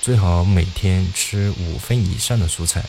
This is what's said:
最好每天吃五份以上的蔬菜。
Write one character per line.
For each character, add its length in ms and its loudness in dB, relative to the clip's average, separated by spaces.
最 120 0
好 280 4
每 200 4
天 500 0
吃 440 -2
五 220 -4
份 180 -2
以 220 0
上 200 0
的 80 2
蔬 200 -4
菜。 220 -4